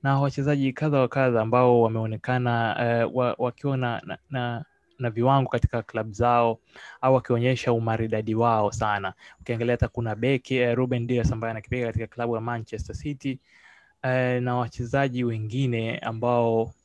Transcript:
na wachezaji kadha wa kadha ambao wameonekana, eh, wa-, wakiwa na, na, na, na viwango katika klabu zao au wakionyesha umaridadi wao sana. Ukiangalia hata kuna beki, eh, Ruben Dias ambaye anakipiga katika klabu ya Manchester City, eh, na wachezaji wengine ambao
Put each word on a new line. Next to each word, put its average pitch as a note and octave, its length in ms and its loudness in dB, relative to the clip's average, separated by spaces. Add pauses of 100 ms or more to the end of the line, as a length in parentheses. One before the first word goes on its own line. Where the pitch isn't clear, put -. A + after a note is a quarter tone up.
na C#3 180 2
wachezaji C#3 520 0
kadha D3 280 0
wa B2 80 4
kadha B2+ 340 2
ambao B2 400 6
wameonekana, A2+ 960 0
eh, A#2 340 2
wa-, B2 240 0
wakiwa C3 380 -2
na, A#2+ 300 -4
na, - 120 -10 (120)
na, A#2+ 340 -6 (340)
na A#2+ 120 -2
viwango B2+ 400 2
katika A#2 320 0
klabu A2 300 -6
zao A#2 460 2 (420)
au C3 140 4
wakionyesha B2 580 2
umaridadi A2 600 0
wao A2 380 2
sana. G2+ 420 -2 (260)
Ukiangalia A#2+ 340 -2
hata A#2+ 140 0
kuna A2+ 260 -4
beki, B2+ 420 0
eh, A#2+ 200 2
Ruben B2 300 0
Dias A#2+ 260 2
ambaye A2+ 180 -4
anakipiga A#2 360 -6
katika A2+ 200 -4
klabu A#2+ 280 -4
ya A2 60 -2
Manchester A2+ 560 -8
City, C#3 440 -6 (600)
eh, B2+ 400 0
na B2 140 -2
wachezaji B2 680 -2
wengine A2+ 760 -2
ambao A#2 760 0 (120)